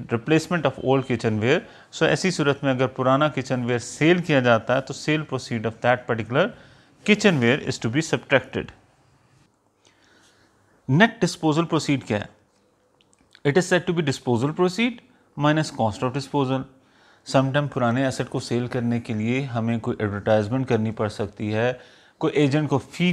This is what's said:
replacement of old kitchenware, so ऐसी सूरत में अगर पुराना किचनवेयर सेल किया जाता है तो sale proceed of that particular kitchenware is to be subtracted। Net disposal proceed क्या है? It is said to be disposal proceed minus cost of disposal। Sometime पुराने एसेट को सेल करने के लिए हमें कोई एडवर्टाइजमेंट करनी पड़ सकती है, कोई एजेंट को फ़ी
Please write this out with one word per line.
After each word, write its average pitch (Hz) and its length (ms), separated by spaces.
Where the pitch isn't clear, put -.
replacement 156 580
of - 140
old 131 260
kitchenware, 117 500
so - 140
ऐसी 156 240
सूरत 143 340
में 139 60
अगर 127 160
पुराना 135 400
किचनवेयर 123 440
सेल 165 400
किया 151 200
जाता 120 340
है 135 60
तो 135 140
sale 151 360
proceed 117 400
of 110 140
that 123 240
particular 123 400
kitchenware 156 560
is - 120
to 113 100
be 151 140
subtracted। - 640
Net 202 360
disposal 160 480
proceed 151 340
क्या 107 120
है? - 100
It 147 160
is 180 100
said 175 160
to 175 120
be 156 100
disposal 127 500
proceed 226 400
minus 151 340
cost 110 220
of 127 160
disposal। 135 460
Sometime 135 460
पुराने 123 340
एसेट 127 220
को 135 120
सेल 123 280
करने 120 320
के 117 140
लिए 117 280
हमें 117 240
कोई 117 200
एडवर्टाइजमेंट 107 680
करनी 110 220
पड़ 107 180
सकती 104 420
है, 120 300
कोई 156 160
एजेंट 147 340
को 143 80
फ़ी 175 340